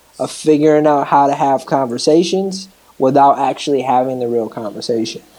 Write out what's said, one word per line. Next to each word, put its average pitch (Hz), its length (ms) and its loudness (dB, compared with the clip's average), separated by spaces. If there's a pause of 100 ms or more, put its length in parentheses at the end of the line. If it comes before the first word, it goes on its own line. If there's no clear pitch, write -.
(180)
of 156 120 -6
figuring 151 560 2
out 143 200 0
how 143 220 2
to 139 60 0
have 139 320 0
conversations 165 1040 0 (300)
without 139 400 4
actually 135 440 -2
having 127 360 0
the 123 100 -4
real 117 200 -2
conversation. 110 760 -6 (160)